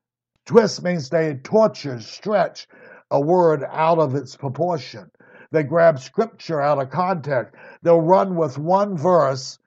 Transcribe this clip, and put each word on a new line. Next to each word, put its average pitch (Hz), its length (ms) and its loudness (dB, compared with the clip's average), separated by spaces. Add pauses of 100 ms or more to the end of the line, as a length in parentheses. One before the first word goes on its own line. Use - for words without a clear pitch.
(460)
Twist 208 360 2
means 170 260 -4
they 160 260 0
torture, 147 680 -2
stretch - 680 -4 (440)
a 139 80 2
word 156 500 2
out 160 280 0
of 143 160 0
its 135 220 -8
proportion. 139 720 -8 (400)
They 156 140 0
grab 165 340 4
scripture 170 640 -6
out 143 200 0
of 131 100 -6
context. 147 640 -4 (280)
They'll 170 180 6
run 185 360 2
with 151 200 -2
one 190 400 0
verse 139 720 0